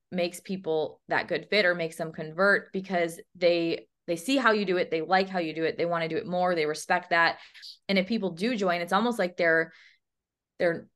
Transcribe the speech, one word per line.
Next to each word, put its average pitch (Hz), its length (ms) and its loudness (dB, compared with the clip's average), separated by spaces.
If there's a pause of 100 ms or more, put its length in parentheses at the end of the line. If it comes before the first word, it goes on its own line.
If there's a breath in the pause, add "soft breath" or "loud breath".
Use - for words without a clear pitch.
makes 180 300 -2
people 160 720 -4
that - 180 0
good 165 220 -4
fit 196 160 2
or 175 100 2
makes 165 220 -6
them 160 160 -8
convert, 170 580 0
because 175 480 -2 (160)
they, 170 520 2 (200)
they 175 80 -2
see 269 220 0
how 233 160 4
you 208 120 0
do 180 120 0
it. 175 120 -2
They 160 120 -2
like 190 280 2
how 190 100 -4
you 160 140 -4
do 160 120 -2
it. - 120 -2
They 165 80 0
wanna 165 220 -2
do 160 100 -4
it - 80 -4
more. 180 300 0
They 156 100 0
respect 180 440 -2
that. 170 280 4 (520 loud breath)
And 196 100 2
if 190 80 0
people 196 240 -2
do 208 240 -2
join, 180 260 0
it's 180 120 -2
almost 226 260 2
like 180 160 -2
they're, 165 360 2 (880 soft breath)
they're 170 360 0